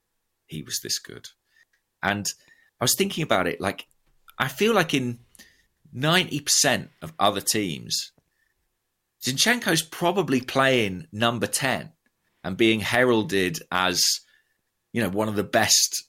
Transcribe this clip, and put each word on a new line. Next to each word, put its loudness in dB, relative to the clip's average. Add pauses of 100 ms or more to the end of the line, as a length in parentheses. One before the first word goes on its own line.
(480)
he -10
was -8
this -6
good." -18 (760)
And -2 (560)
I 0
was 2
thinking -2
about 2
it, -4
like, -6 (500)
I -2
feel 0
like 2
in -2 (720)
ninety 0
percent 2 (120)
of -14
other 2
teams, -4 (1120)
Zinchenko's 2
probably 0
playing 0
number 0
ten -4 (500)
and -6
being 4
heralded 2 (120)
as, 2 (920)
you -2
know, 0
one 0
of -2
the 0
best 2